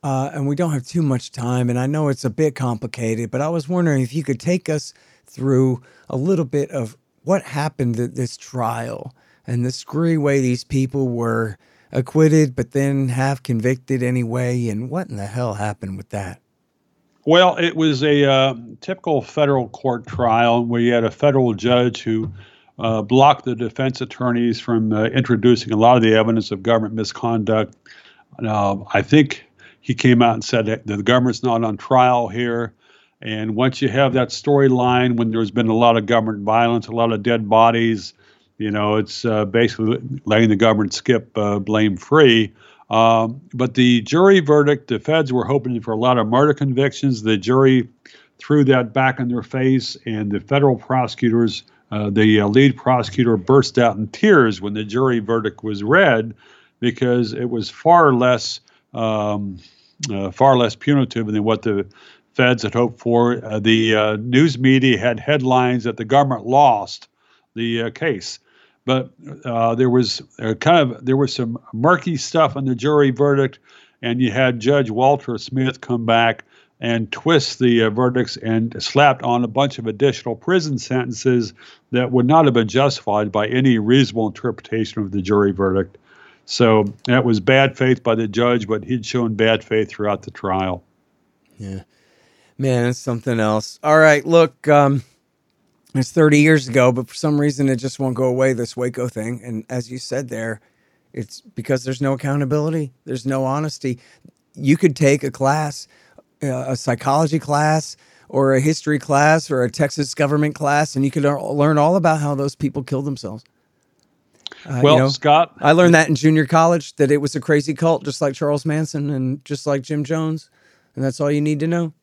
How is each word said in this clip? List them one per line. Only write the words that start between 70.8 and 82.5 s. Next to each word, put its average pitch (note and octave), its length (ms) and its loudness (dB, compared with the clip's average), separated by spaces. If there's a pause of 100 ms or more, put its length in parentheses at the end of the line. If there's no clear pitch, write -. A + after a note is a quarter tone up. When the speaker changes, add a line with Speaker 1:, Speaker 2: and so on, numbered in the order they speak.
Speaker 2:
there C3 120 0
was C#3 180 0
some A#2 240 -6 (140)
murky D#3 440 0
stuff D#3 380 0
in C#3 120 -6
the B2+ 100 -2
jury C#3+ 340 2
verdict, C3+ 480 0 (420)
and A#2+ 200 -4
you B2 100 2
had B2 300 0
Judge B2+ 320 0
Walter B2+ 460 0
Smith C3 420 -4
come A#2 260 -4
back A2+ 380 2 (340)
and A#2 320 -4
twist - 480 0
the, A#2+ 240 4
uh, A2 80 2
verdicts B2 460 -2
and A2+ 440 -4
slapped C3+ 440 2
on A#2+ 180 0
a A#2 60 -4
bunch C3+ 320 -2
of A2+ 80 -6
additional A#2 480 -2
prison D#3 420 -2
sentences B2 720 -2 (380)
that B2 220 -2
would B2 140 4
not D#3 180 6
have C3+ 100 4